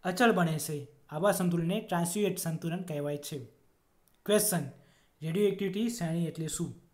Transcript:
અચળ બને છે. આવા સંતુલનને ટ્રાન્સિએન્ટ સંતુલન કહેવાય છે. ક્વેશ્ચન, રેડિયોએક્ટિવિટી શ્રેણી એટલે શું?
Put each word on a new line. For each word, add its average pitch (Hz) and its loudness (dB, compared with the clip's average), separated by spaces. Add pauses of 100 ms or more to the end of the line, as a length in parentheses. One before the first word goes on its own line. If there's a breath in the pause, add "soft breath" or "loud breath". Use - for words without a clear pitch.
અચળ 190 4
બને 170 2 (140)
છે. 156 -4 (400)
આવા 180 4
સંતુલનને 175 2
ટ્રાન્સિએન્ટ 180 0
સંતુલન 165 -4
કહેવાય 147 -4
છે. 156 -8 (880)
ક્વેશ્ચન, 196 4 (580 soft breath)
રેડિયોએક્ટિવિટી 196 0
શ્રેણી 165 0
એટલે 156 -6
શું? 151 -4 (220)